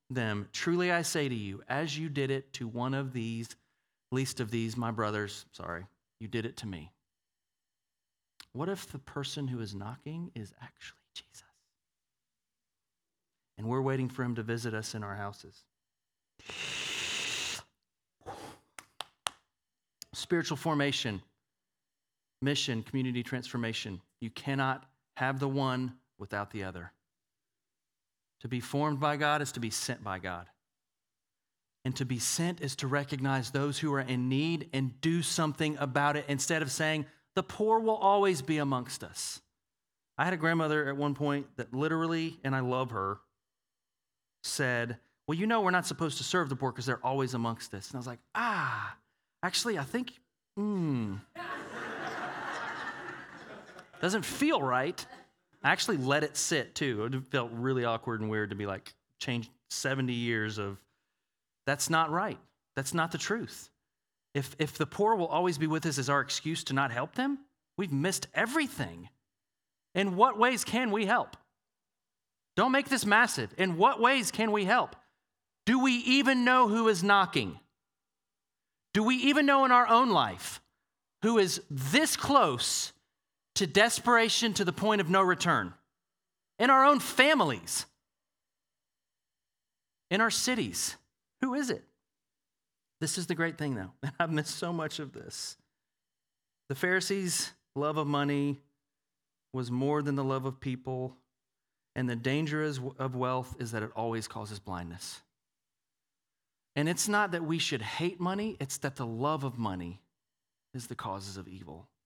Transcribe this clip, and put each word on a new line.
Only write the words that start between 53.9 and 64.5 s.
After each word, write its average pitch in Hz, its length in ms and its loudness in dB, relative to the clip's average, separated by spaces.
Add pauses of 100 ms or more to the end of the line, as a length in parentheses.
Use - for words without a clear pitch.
Doesn't 185 260 -2
feel 277 380 2
right. 131 420 0 (580)
I 139 60 6
actually 190 280 2
let 135 260 2
it 131 120 -4
sit, - 380 0
too. 113 320 -2
It 131 220 -4
felt 120 240 -2
really 123 340 0
awkward 113 340 -2
and 107 120 -2
weird 107 180 0
to 104 60 -6
be 101 100 -4
like, 95 300 -8 (240)
change 117 320 -4 (180)
seventy 131 460 -2
years 110 420 -2
of, 101 260 -6 (840)
that's 139 200 0
not 165 220 2
right. 170 300 -2 (360)
That's 135 200 -4
not 165 160 0
the 156 80 -4
truth. - 500 -6 (640)
If, 139 240 -4